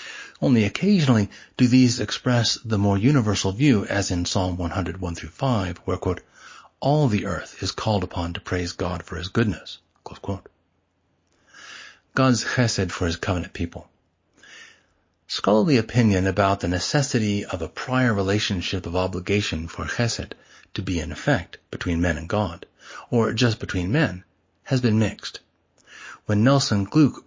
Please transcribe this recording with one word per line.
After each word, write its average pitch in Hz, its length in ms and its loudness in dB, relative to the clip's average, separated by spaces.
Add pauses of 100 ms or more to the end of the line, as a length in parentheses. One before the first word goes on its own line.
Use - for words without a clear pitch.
(420)
Only 123 220 4
occasionally 131 640 4 (280)
do 127 100 6
these 123 320 6
express 120 640 0
the 110 140 -2
more 101 200 4
universal 107 540 2
view, 110 340 4
as 101 260 -2
in 90 140 0
Psalm 92 320 -2
one 85 140 -4
hundred, 90 300 -4
one 87 140 -6
through 85 140 -12
five, 98 560 -2
where, 90 120 -2
quote, 92 240 -4 (580)
"all 147 280 2
the 104 180 0
earth 87 380 -8
is 95 80 -6
called 104 320 -2
upon 87 300 -6
to - 80 -12
praise 90 320 -4
God 87 300 -6
for - 120 -14
his 85 140 -10
goodness," - 500 -2 (240)
close - 160 -18
quote. - 280 -10 (1700)
God's 131 300 2
chesed 107 480 0
for - 160 -2
his 85 100 -2
covenant 87 360 -4
people. - 360 -8 (1400)
Scholarly 196 460 2
opinion 110 480 2
about 98 340 2
the - 80 -4
necessity 104 760 0
of 90 160 -8
a 80 80 -6
prior 127 440 0
relationship 98 760 -2
of 85 80 -6
obligation 92 720 -2
for 85 180 -10
chesed 113 460 -4 (420)
to - 80 -6
be 92 180 -4
in 78 120 -6
effect 95 480 -4 (100)
between 85 320 -2
men 87 160 0
and 82 100 -10
God, 92 380 -4 (460)
or 113 220 2
just 113 260 0
between 90 320 -4
men, 107 320 -2 (400)
has 131 180 0
been 110 160 2
mixed. - 420 -2 (880)
When 107 180 2
Nelson 127 400 4
Gluck 131 440 2